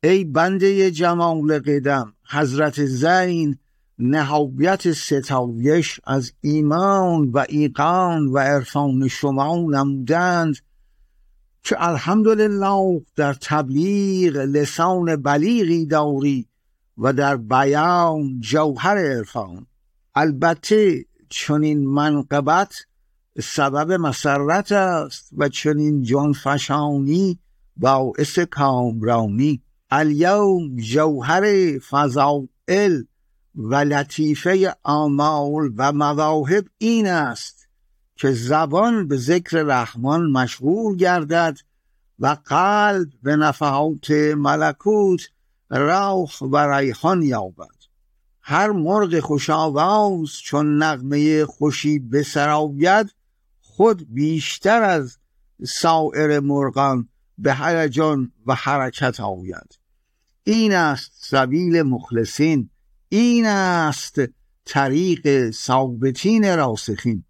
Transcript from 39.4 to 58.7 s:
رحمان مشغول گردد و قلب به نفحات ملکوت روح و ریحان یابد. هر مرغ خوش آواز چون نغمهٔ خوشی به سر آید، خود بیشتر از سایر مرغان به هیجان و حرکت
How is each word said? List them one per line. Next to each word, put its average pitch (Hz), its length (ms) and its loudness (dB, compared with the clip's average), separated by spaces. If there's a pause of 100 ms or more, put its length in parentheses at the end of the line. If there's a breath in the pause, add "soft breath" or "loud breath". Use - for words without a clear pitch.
رحمان 143 720 0
مشغول 151 640 0
گردد 170 640 0 (600)
و 143 260 0
قلب 196 640 0 (140)
به 147 120 0
نفحات 151 760 0 (260)
ملکوت 156 920 0 (400)
روح 180 600 -2 (100)
و 143 320 0
ریحان 139 480 0
یابد. 104 580 -4 (600)
هر 190 300 0
مرغ 180 480 0
خوش 143 300 -2
آواز 160 840 0
چون 147 520 0
نغمهٔ 147 600 0
خوشی 147 540 -2
به 131 240 -2
سر 143 260 -2
آید، 156 680 0 (460)
خود 180 520 0
بیشتر 160 680 0
از 160 360 0 (480)
سایر 156 760 0
مرغان 139 680 0 (280)
به 131 180 0
هیجان 147 760 -2 (140)
و 123 100 0
حرکت 131 640 -4